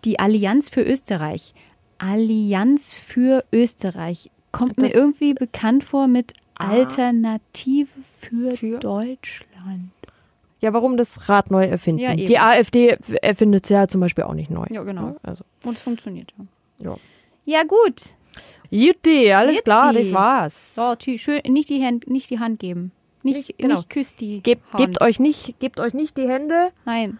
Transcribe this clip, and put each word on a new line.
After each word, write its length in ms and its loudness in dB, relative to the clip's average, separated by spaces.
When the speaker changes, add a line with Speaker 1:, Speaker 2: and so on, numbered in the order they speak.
Speaker 1:
Die 160 -2
Allianz 480 2
für 140 -2
Österreich. 680 -4
Allianz 760 0
für 580 0
Österreich. 800 -2
Kommt 240 -2
mir 120 2
Speaker 2:
Das 60 -4
Speaker 1:
irgendwie 400 2
bekannt 480 -2
vor 240 -2
mit 280 0
Speaker 2:
Ah. 140 -6
Speaker 1:
Alternative 1200 -2
für 540 -6
Speaker 2:
Für? 220 -6
Speaker 1:
Deutschland. 1120 -10
Speaker 2:
Ja, 140 0
warum 220 2
das 320 -4
Rad 220 2
neu 140 4
erfinden? 380 -2
Speaker 1:
Ja, 100 -2
eben. 140 -2
Speaker 2:
Die 120 4
A 180 6
F 140 2
D 260 6
erfindet's 480 2
ja 180 4
zum 120 0
Beispiel 240 -2
auch 100 -8
nicht 160 -10
neu. 200 -6
Speaker 1:
Ja, 140 -10
genau. 240 -10
Speaker 2:
Ja, 140 -12
also. 220 -14
Speaker 1:
Und 120 -8
es 60 -20
funktioniert 500 -10
ja. 120 -14
Speaker 2:
Ja. 60 -12
Speaker 1:
Ja, 180 0
gut. 500 0
Speaker 2:
Jutti, 640 4
alles 240 4
Speaker 1:
Jutti. 80 -2
Speaker 2:
klar, 280 6
das 200 2
war's. 640 0
Speaker 1:
So, 160 -2
tschü-, 260 -6
schön, 300 -2
nicht 220 2
die 140 0
Hand, 240 -4
nicht 220 -4
die 80 -6
Hand 220 -6
geben. 320 -8
Nicht, 120 0
Speaker 2:
Nicht, 100 -16
genau. 180 2
Speaker 1:
nicht 140 -6
küsst 300 -8
die 220 -10
Speaker 2:
Gebt, 300 0
Speaker 1:
Hand. 120 -6
Speaker 2:
gebt 160 -4
euch 200 2
nicht, 400 -2
gebt 200 -8
euch 140 -4
nicht 220 -6
die 120 -2
Hände. 420 0
Speaker 1:
Nein. 360 -6